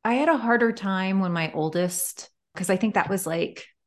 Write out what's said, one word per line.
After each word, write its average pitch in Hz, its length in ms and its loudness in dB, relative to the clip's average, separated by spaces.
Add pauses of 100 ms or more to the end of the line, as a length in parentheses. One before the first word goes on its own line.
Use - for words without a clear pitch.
I 233 100 2
had 294 140 2
a 320 80 4
harder 233 340 4
time 190 480 0
when 180 140 0
my 165 200 0
oldest, 175 760 -2 (240)
'cause 190 160 -4
I 190 60 4
think 208 180 0
that - 140 0
was 190 180 -2
like, 165 400 -4 (200)